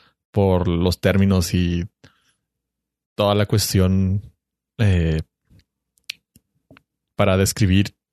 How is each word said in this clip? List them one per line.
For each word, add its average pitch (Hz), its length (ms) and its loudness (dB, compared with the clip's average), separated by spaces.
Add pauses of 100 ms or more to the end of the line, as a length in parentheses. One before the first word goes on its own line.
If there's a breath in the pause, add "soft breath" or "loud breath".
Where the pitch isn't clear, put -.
(320 loud breath)
por 92 360 0
los 87 340 -2
términos 98 540 0
y 87 320 -2 (1300 soft breath)
toda 101 180 0
la 104 140 0
cuestión, 95 760 0 (560)
eh, 85 440 0 (1900)
para 98 220 0
describir 98 580 0 (180)